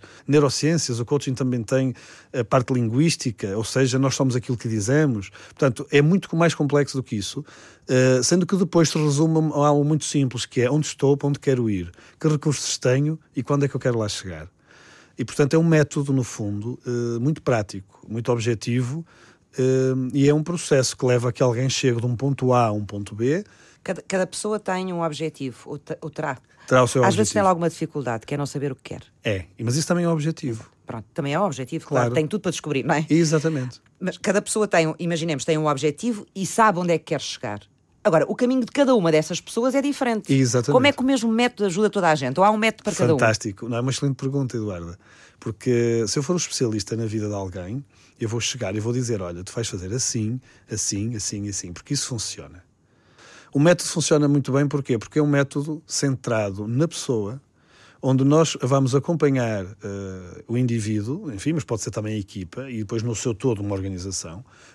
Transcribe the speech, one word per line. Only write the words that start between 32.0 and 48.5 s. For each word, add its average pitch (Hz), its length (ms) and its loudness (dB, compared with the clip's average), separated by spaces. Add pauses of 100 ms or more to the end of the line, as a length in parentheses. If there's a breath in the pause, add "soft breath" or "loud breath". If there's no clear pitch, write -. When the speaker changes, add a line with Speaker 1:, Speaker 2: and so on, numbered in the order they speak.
Speaker 1:
Claro. 120 100 0
Speaker 2:
Tem 156 120 2
tudo 208 140 -4
para 185 100 -2
descobrir, 143 320 -4
não 160 120 2
é? 151 140 0
Speaker 1:
Exatamente. 151 720 2 (180)
Speaker 2:
Mas 185 180 -6
cada 202 240 0
pessoa 208 260 -2
tem, 165 320 2
imaginemos, 165 440 -2
tem 156 140 2
um 156 100 0
objetivo 151 580 -2 (100)
e 190 100 -4
sabe 214 340 4
onde 175 140 2
é 160 40 2
que - 80 -6
quer 147 160 -4
chegar. 104 380 -8 (480)
Agora, 156 200 4
o 214 80 -4
caminho 254 260 2
de 226 100 -4
cada 269 240 4
uma 170 160 4
dessas 156 300 2
pessoas 240 340 -2
é 277 60 2
diferente. 240 520 -2
Speaker 1:
Exatamente. 127 380 2
Speaker 2:
Como 262 160 6
é 285 60 6
que - 80 -4
o 247 40 0
mesmo 233 260 2
método 233 340 0
ajuda 196 240 2
toda 185 200 2
a 156 60 6
gente? 131 240 -2
Ou 190 60 6
há 208 40 6
um 214 80 2
método 214 280 -2
para 202 80 -2
cada 160 200 2
um? 135 60 2
Speaker 1:
Fantástico. 113 480 0
Não, 120 100 -2
é 117 40 -2
uma 131 100 -2
excelente 135 240 -2
pergunta, 135 400 -4
Eduarda. 92 420 -6 (420 soft breath)
Porque 117 680 0
se - 100 -2
eu 147 60 -2
for 175 100 -2
um 180 40 0
especialista 110 580 -4
na 113 100 -4
vida 107 220 -4
de 104 60 -6
alguém, 98 500 -8 (360 soft breath)
eu 113 80 -4
vou 113 120 -4
chegar 107 360 -6